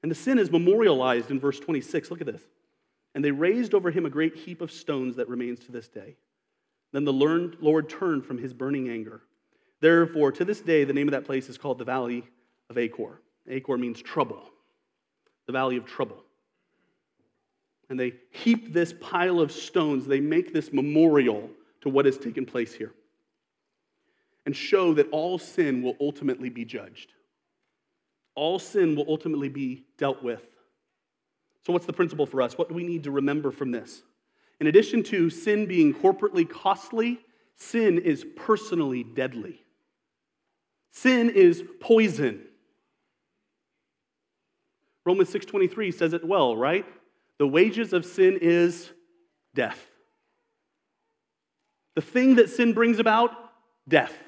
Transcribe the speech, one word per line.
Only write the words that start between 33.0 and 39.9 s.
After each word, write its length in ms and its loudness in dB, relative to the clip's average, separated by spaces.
to 60 -8
remember 400 -2
from 200 -8
this? 320 -12
In 80 2
addition 360 4
to 260 0
sin 360 -2
being 280 4
corporately 560 0
costly, 720 -4
sin 440 0
is 260 -2
personally 680 -2
deadly. 580 -8